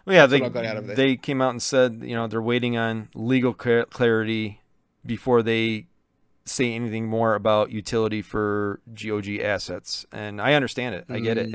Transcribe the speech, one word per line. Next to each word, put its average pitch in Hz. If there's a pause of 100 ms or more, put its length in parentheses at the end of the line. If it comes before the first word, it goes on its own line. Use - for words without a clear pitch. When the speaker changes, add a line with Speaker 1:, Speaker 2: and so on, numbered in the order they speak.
Speaker 1:
Well, 190
yeah, 170
Speaker 2:
That's 123
Speaker 1:
they, 139
Speaker 2:
what 127
I 117
got 117
out 110
of 104
this. 101
Speaker 1:
they 131
came 135
out 131
and 120
said, 123
you 123
know, 117
they're 113
waiting 120
on 113
legal 123
cla-, 117
clarity 110 (440)
before 120
they 113 (580)
say 120
anything 113
more 113
about 107
utility 110
for 104 (140)
G 107
O 104
G 101
assets. -
And 104
I 127
understand 127
it. -
I 113
get 113
it. 110
Speaker 2:
Mm. 107